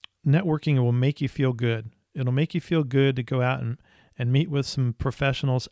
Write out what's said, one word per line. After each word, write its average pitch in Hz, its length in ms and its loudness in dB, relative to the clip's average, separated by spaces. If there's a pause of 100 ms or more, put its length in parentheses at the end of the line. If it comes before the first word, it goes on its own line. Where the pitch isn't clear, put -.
(260)
networking 151 520 2
will 120 140 2
make 127 280 0
you 139 80 -2
feel 131 240 0
good. 113 380 -2 (240)
It'll 127 180 -2
make 143 220 0
you 170 60 -2
feel 160 240 0
good 135 320 2
to 127 60 -2
go 131 180 -2
out 127 200 0
and, 117 180 -6 (400)
and 123 140 0
meet 151 180 2
with 143 160 0
some 123 320 -2
professionals 135 720 -2